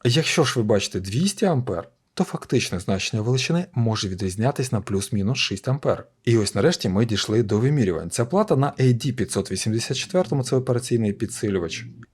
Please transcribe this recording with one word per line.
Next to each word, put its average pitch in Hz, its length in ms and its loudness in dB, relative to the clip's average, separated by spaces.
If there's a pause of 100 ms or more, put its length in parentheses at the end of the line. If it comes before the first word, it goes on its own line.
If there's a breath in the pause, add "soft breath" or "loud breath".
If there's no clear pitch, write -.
Якщо 143 400 2
ж 127 160 0
ви 113 40 2
бачите 104 360 2
двісті 139 460 -2
ампер, 123 440 -2 (240)
то 190 100 -2
фактичне - 560 -2
значення 98 420 -2
величини 131 520 0
може 110 360 0
відрізнятись 101 640 -2
на 107 100 0
плюс-мінус 101 560 -2
шість - 300 -4
ампер. 135 400 -2 (180)
І 117 120 4
ось 101 180 0
нарешті 123 340 2
ми 101 160 4
дійшли 107 380 0
до 104 160 2
вимірювань. 101 500 2
Ця 120 160 0
плата 185 300 2
на 139 240 2
A 123 260 4
D 131 80 -2
п'ятсот 101 380 -2
вісімдесят 110 460 -2
четвертому, 170 460 0
це 131 120 -2
операційний 120 580 0
підсилювач. 98 720 -4 (280)